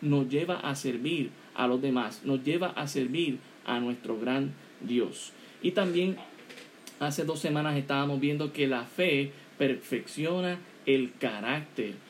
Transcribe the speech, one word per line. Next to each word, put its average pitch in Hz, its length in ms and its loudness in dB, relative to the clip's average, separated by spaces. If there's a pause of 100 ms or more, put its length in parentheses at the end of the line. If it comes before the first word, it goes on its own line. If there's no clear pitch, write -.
nos 143 280 4
lleva 170 300 0
a 135 160 -2
servir 135 560 -2 (240)
a 123 120 2
los 127 140 4
demás, 127 420 0
nos 135 200 2
lleva 180 240 2
a 151 200 -4
servir 139 520 0 (260)
a 120 140 0
nuestro 120 400 -2
gran 135 340 0 (280)
Dios. 117 520 -2 (280)
Y 180 100 2
también 185 460 2 (840)
hace 147 260 -2
dos 156 140 -2
semanas 151 380 0
estábamos 139 420 0
viendo 147 340 0
que 143 140 2
la 123 160 0
fe 139 480 2 (260)
perfecciona 156 1040 0 (260)
el 131 280 4
carácter 117 800 -4 (160)